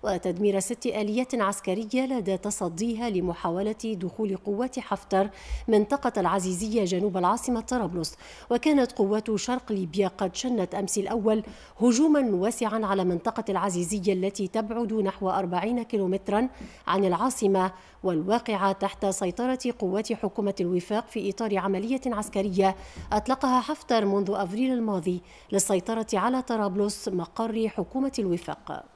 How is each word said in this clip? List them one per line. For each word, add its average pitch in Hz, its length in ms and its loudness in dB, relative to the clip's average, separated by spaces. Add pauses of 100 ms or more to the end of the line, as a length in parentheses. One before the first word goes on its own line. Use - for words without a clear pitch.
وتدمير 196 560 0
ست 233 260 -4
آليات 233 500 -2
عسكرية 208 720 0
لدى 208 320 -2
تصديها 208 720 -4
لمحاولة 180 720 -2
دخول 196 540 -4
قوات 226 420 -4
حفتر 196 500 0 (380)
منطقة 226 500 2
العزيزية 190 680 0
جنوب 185 320 0
العاصمة 226 420 2
طرابلس. 202 560 -2 (340)
وكانت 247 420 4
قوات 214 440 0
شرق 247 360 -2
ليبيا 190 360 0
قد 185 280 -4
شنت 233 400 -2
أمس 196 220 -2
الأول 220 460 0 (380)
هجوما 247 540 4
واسعا 214 500 0
على 196 180 2
منطقة 185 460 0
العزيزية 185 640 0
التي 190 340 -2
تبعد 220 460 -2
نحو 196 360 0
أربعين 190 540 0
كيلومترا 202 640 0 (380)
عن 196 180 4
العاصمة، 190 680 2 (320)
والواقعة 196 680 2
تحت 196 340 -2
سيطرة 208 540 0 (200)
قوات 208 340 0
حكومة 202 480 -2
الوفاق 180 460 0
في 202 220 -4
إطار 202 280 -2
عملية 196 480 0
عسكرية 196 680 2 (380)
أطلقها 254 480 2
حفتر 233 440 0
منذ 196 260 2
أفريل 202 420 0
الماضي 190 480 0 (300)
للسيطرة 208 640 0
على 240 280 2
طرابلس 208 680 0
مقر 214 600 -2
حكومة 269 520 -2
الوفاق. 175 680 -4 (100)